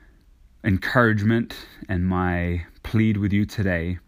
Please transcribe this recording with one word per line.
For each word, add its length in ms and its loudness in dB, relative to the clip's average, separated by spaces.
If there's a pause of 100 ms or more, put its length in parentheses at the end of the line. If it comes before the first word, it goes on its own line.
(640)
encouragement 880 2 (320)
and 200 -2
my 580 -2 (180)
plead 360 0
with 120 0
you 140 2
today 640 -2